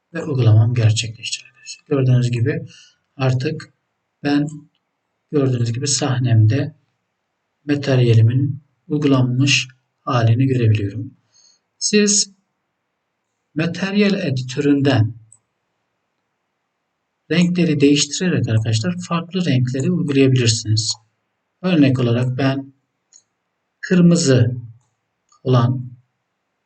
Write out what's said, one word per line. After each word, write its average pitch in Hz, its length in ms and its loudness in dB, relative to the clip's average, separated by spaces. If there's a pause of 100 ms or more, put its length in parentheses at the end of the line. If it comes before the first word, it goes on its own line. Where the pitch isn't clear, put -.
(140)
Ve - 80 -8
uygulamam 117 520 4
gerçekleşti - 720 -2
arkadaşlar. - 400 -20
Gördüğünüz 127 440 0
gibi 131 360 -4 (500)
artık 135 580 -4 (480)
ben, 147 260 -2 (840)
gördüğünüz 123 420 0
gibi 135 160 -6
sahnemde 123 840 0 (880)
materyalimin 123 1000 2 (260)
uygulanmış 135 800 0 (320)
halini 120 460 0
görebiliyorum. 110 680 -2 (640)
Siz 208 520 0 (1200)
materyal 196 600 -2
editöründen 139 1000 0 (2250)
renkleri 165 500 0
değiştirerek 143 680 0
arkadaşlar 113 460 -2 (140)
farklı 175 360 -4
renkleri 131 460 0
uygulayabilirsiniz. 127 1000 0 (680)
Örnek 139 360 2
olarak 120 400 -2
ben 135 360 -4 (1080)
kırmızı 139 760 2 (880)
olan 123 540 -2 (680)